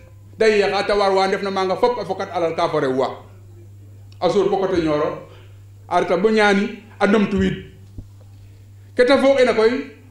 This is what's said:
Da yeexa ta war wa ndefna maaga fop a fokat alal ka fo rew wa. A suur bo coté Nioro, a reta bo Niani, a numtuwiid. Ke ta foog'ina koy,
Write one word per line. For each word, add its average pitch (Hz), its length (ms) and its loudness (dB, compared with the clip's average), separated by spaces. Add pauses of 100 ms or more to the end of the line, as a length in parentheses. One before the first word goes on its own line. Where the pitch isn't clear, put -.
(380)
Da 220 100 2
yeexa 196 400 0
ta 208 80 0
war 202 160 2
wa 190 160 2
ndefna 196 240 -4
maaga 190 240 -2
fop 240 240 0
a 202 60 -8
fokat 190 280 -8
alal 175 220 -2
ka 170 140 -2
fo 151 100 -2
rew 131 160 -2
wa. 127 300 -4 (960)
A 180 80 2
suur 196 200 0
bo 196 80 -2
coté 180 240 -2
Nioro, 156 460 -4 (640)
a 175 100 0
reta 185 180 0
bo 214 120 2
Niani, 208 540 0 (160)
a 202 80 2
numtuwiid. 202 580 0 (1300)
Ke 247 100 4
ta 269 120 6
foog'ina 254 360 4
koy, 220 380 0 (200)